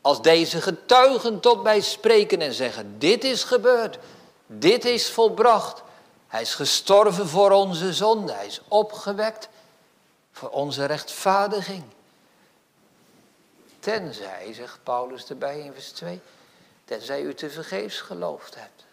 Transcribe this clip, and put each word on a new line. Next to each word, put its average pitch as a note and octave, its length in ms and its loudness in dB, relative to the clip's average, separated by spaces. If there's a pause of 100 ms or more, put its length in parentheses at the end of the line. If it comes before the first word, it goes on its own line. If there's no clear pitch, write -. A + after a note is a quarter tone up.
Als C#3 220 0
deze E3 380 4
getuigen A#3 800 4
tot A#3 220 4
mij G#3+ 180 4
spreken G#3 600 2
en C#3+ 120 -4
zeggen, A2 460 -8
"Dit G3 260 2
is B3+ 200 -2
gebeurd, A#3 540 0 (480)
dit E3+ 380 2
is A#3+ 260 -2
volbracht. A3 720 2 (460)
Hij A2 120 -6
is - 140 -6
gestorven G3 760 2
voor G3 220 4
onze F#3+ 420 2
zonde, G3+ 400 0
hij G2+ 140 -10
is - 220 -14
opgewekt G#3+ 800 -2 (840)
voor - 160 -14
onze C#3 360 -4
rechtvaardiging." F#3+ 1000 -2 (1900)
Tenzij, G#2+ 720 -10
zegt A#2+ 300 -20
Paulus B2+ 460 -8
erbij C#3+ 320 -10
in C#3+ 120 -18
vers C3 180 -20
twee, F3 300 -14 (640)
tenzij B2 380 -10
u C#3+ 120 -8
tevergeefs E3 680 -10
geloofd F3 540 -12
hebt. - 380 -20